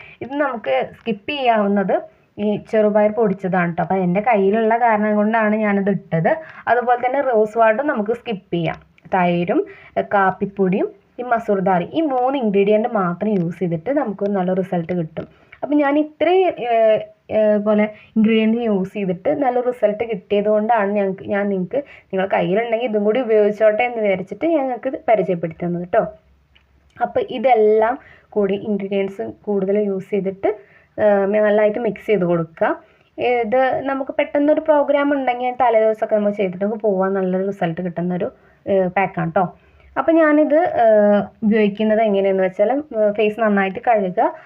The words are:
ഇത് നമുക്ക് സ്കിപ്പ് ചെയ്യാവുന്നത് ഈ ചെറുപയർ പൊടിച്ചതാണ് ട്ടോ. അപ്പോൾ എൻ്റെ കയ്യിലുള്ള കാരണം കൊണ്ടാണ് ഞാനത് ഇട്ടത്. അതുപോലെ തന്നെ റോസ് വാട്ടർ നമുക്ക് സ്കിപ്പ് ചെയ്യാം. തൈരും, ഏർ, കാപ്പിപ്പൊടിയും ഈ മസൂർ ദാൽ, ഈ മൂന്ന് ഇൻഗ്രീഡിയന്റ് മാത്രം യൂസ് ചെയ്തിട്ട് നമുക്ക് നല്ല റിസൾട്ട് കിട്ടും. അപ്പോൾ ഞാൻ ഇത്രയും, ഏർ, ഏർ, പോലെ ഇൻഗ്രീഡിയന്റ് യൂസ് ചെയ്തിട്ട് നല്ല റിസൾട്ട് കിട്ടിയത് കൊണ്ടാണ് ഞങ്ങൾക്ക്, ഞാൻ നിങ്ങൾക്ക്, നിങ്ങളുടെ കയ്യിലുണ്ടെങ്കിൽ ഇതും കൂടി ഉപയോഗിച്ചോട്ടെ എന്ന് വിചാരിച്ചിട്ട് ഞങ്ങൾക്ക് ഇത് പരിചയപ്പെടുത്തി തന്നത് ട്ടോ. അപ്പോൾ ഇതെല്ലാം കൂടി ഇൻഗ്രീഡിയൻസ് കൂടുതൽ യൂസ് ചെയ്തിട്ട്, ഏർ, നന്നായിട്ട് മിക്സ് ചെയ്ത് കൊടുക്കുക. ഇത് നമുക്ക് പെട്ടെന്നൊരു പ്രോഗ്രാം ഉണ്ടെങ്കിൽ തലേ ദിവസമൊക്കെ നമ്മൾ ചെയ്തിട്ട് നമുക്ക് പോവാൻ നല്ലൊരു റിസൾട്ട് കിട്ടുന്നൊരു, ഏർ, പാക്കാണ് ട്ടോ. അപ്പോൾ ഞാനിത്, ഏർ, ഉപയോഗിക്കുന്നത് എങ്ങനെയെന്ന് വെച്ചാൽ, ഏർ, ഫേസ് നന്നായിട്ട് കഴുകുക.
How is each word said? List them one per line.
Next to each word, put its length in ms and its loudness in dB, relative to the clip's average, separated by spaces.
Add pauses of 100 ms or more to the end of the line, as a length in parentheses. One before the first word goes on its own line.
(220)
ഇത് 120 -10
നമുക്ക് 560 -2 (100)
സ്കിപ്പ് 320 -6
ചെയ്യാവുന്നത് 720 0 (360)
ഈ 200 -2 (140)
ചെറുപയർ 400 2
പൊടിച്ചതാണ് 640 -2
ട്ടോ. 60 -2
അപ്പോൾ 120 -2
എൻ്റെ 260 0
കയ്യിലുള്ള 560 2
കാരണം 380 2
കൊണ്ടാണ് 400 0
ഞാനത് 340 0
ഇട്ടത്. 480 0 (300)
അതുപോലെ 400 2
തന്നെ 140 0
റോസ് 360 0
വാട്ടർ 300 2
നമുക്ക് 260 -2
സ്കിപ്പ് 400 -8
ചെയ്യാം. 220 -4 (380)
തൈരും, 520 0 (320)
ഏർ, 160 -2
കാപ്പിപ്പൊടിയും 760 0 (300)
ഈ 40 -8
മസൂർ 360 -2
ദാൽ, 340 0
ഈ 80 0
മൂന്ന് 360 0
ഇൻഗ്രീഡിയന്റ് 500 2
മാത്രം 420 -2
യൂസ് 300 -2
ചെയ്തിട്ട് 300 -4
നമുക്ക് 400 -2
നല്ല 240 -2
റിസൾട്ട് 400 -4
കിട്ടും. 340 -6 (360)
അപ്പോൾ 120 -2
ഞാൻ 240 2
ഇത്രയും, 480 2
ഏർ, 520 2 (320)
ഏർ, 260 2
പോലെ 320 2 (260)
ഇൻഗ്രീഡിയന്റ് 420 4
യൂസ് 360 -2
ചെയ്തിട്ട് 360 -4
നല്ല 320 0
റിസൾട്ട് 420 -2
കിട്ടിയത് 460 -2
കൊണ്ടാണ് 420 2
ഞങ്ങൾക്ക്, 340 -2
ഞാൻ 240 -2
നിങ്ങൾക്ക്, 280 -2
നിങ്ങളുടെ 580 -4
കയ്യിലുണ്ടെങ്കിൽ 500 0
ഇതും 180 0
കൂടി 180 2
ഉപയോഗിച്ചോട്ടെ 640 2
എന്ന് 180 -2
വിചാരിച്ചിട്ട് 440 -2
ഞങ്ങൾക്ക് 420 0
ഇത് 200 -6
പരിചയപ്പെടുത്തി 580 0
തന്നത് 280 -4
ട്ടോ. 120 2 (960)
അപ്പോൾ 180 -2 (100)
ഇതെല്ലാം 680 2 (320)
കൂടി 240 -2
ഇൻഗ്രീഡിയൻസ് 800 -4 (140)
കൂടുതൽ 340 0
യൂസ് 300 -4
ചെയ്തിട്ട്, 380 -4 (520)
ഏർ, 260 4
നന്നായിട്ട് 540 2
മിക്സ് 280 -6
ചെയ്ത് 160 2
കൊടുക്കുക. 600 -2 (340)
ഇത് 680 0
നമുക്ക് 260 -4
പെട്ടെന്നൊരു 500 0
പ്രോഗ്രാം 520 2
ഉണ്ടെങ്കിൽ 480 -2
തലേ 180 4
ദിവസമൊക്കെ 360 0
നമ്മൾ 160 0
ചെയ്തിട്ട് 340 -4
നമുക്ക് 160 -4
പോവാൻ 320 0
നല്ലൊരു 340 -2
റിസൾട്ട് 340 -4
കിട്ടുന്നൊരു, 500 -4 (360)
ഏർ, 200 2
പാക്കാണ് 480 -4
ട്ടോ. 220 -6 (400)
അപ്പോൾ 140 0
ഞാനിത്, 440 2
ഏർ, 680 4 (200)
ഉപയോഗിക്കുന്നത് 580 2
എങ്ങനെയെന്ന് 420 2
വെച്ചാൽ, 280 0
ഏർ, 400 0
ഫേസ് 280 -2
നന്നായിട്ട് 480 0
കഴുകുക. 460 0 (120)